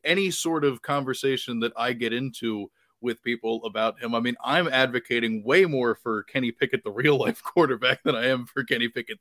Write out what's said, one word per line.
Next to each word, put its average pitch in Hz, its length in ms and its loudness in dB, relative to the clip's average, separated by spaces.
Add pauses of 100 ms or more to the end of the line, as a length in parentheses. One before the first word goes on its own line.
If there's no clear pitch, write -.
any 180 280 2
sort 165 340 -2
of 131 160 0
conversation 131 800 -2
that 113 180 0
I 123 160 0
get 117 200 -2
into 117 560 -4 (300)
with 117 220 -4
people 117 420 -4
about 110 380 -2
him, 120 140 -2
I 117 40 2
mean, 120 240 0
I'm 160 240 2
advocating 120 760 0
way 160 220 6
more 127 280 2
for 107 300 -4
Kenny 127 280 -2
Pickett, - 320 -2
the 107 80 -6
real 135 280 2
life 113 240 -2
<laughs> - 0 -
quarterback, 131 580 2
than 143 140 0
I 117 100 0
am 127 220 0
for 135 160 -4
Kenny 120 240 0
Pickett, 117 340 -8